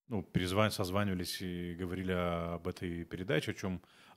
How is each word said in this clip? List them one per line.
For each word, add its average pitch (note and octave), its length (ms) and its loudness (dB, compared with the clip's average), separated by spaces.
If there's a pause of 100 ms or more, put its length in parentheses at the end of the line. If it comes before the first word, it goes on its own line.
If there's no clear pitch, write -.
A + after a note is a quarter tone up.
ну, G#2 140 -2
перезван-, F#2 480 4
созванивались F#2 720 0
и F2 320 -4
говорили F#2 380 -2
о-, E2+ 440 0
об E2 100 -4
этой E2+ 380 -4
передаче, G2+ 480 0
о - 20 -4
чем, F#2 260 -2 (360)